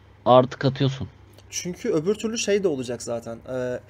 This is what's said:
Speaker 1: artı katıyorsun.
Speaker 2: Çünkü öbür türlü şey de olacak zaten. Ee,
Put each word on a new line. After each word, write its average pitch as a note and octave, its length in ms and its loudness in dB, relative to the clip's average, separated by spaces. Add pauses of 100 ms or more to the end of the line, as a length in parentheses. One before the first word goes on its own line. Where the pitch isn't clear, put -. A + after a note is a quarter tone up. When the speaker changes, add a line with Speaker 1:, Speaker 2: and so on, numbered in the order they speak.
(240)
Speaker 1:
artı B2 340 6
katıyorsun. C3+ 500 -2 (420)
Speaker 2:
Çünkü - 380 -8
öbür E3+ 260 0
türlü A3 240 -6
şey G3+ 240 0
de F#3+ 60 2
olacak B2 340 -4
zaten. A#2 360 -8 (140)
Ee, B2+ 380 -4